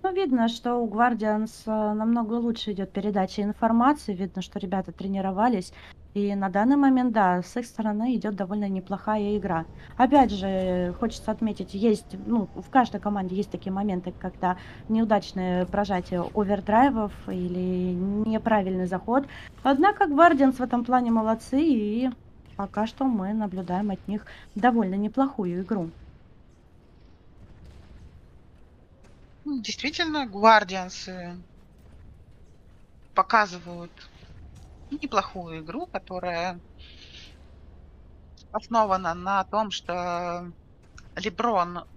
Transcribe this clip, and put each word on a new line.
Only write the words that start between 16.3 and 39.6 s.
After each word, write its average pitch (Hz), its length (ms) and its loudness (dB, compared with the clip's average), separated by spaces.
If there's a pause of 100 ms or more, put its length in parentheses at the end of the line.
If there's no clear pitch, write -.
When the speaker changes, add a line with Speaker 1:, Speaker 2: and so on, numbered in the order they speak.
Speaker 1:
овердрайвов 208 800 2 (160)
или 180 680 -2
неправильный 202 960 0
заход. 220 400 0 (340)
Однако 359 440 4
Guardians 285 480 6
в 240 80 -6
этом 240 220 0
плане 247 280 2
молодцы, 226 500 2
и 240 480 2 (480)
пока 202 300 -4
что 269 180 -4
мы 208 280 0
наблюдаем 190 580 -2
от - 160 -8
них 202 180 -4 (300)
довольно 214 400 2
неплохую 208 680 -2
игру. 190 300 -4 (3500)
Speaker 2:
Ну, 277 160 -4
действительно, 302 640 -4
Guardians, 202 840 4
э, 175 280 -12 (1800)
показывают 175 760 0 (1000)
неплохую 190 720 -4
игру, 180 260 -10
которая 180 760 -6 (1900)
основана 196 640 0
на 190 300 -2
том, 208 260 -2